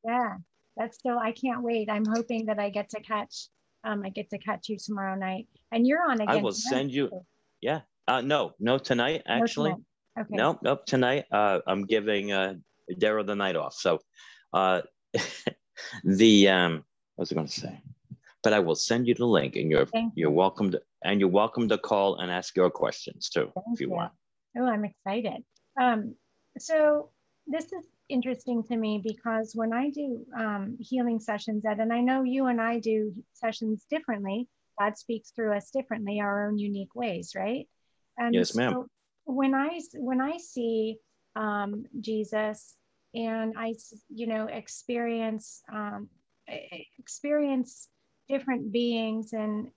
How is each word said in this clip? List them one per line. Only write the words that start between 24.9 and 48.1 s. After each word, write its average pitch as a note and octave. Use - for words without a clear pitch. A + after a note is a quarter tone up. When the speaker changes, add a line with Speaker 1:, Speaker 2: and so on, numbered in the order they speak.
Speaker 1:
Um, A3+
so D4+
this D#4+
is F#4
interesting B3
to A#3+
me, G#3+
because A3
when A3+
I C4
do, C#4
um, G#3
healing A#3+
sessions, G#3+
Ed, G#3
and A3+
I A#3
know C4
you C4
and A#3+
I A#3
do G#3+
sessions A3
differently, A3+
God G#3
speaks -
through A3
us G3+
differently, G#3+
our G3+
own G#3
unique G3+
ways, F#3
right? A3
And A#3+
Speaker 2:
Yes, -
ma'am. B2+
Speaker 1:
so B3+
when C4+
I C#4+
s-, D#4+
when B3+
I D4+
see, A3+
um, G#3
Jesus G#3+
and A3+
I A3+
s-, A3
you A#3
know, A3
experience, A3+
um, G#3
e-, -
e-, -
experience C#4+